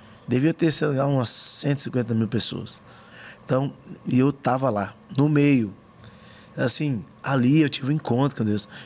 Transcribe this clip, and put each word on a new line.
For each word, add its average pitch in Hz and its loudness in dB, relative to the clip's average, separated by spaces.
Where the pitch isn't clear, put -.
Devia 135 2
ter, 165 0
sei 151 -2
lá, 139 0
umas 135 0
cento - 0
e - 0
cinquenta 120 -2
mil 110 2
pessoas. - -4
Então, 135 -2
e 135 0
eu 135 4
tava 131 -2
lá, 101 -4
no 143 4
meio. 139 2
Assim, 131 -2
ali 135 2
eu 143 2
tive 131 -6
um 151 0
encontro 135 -2
com 120 -2
Deus. 104 -2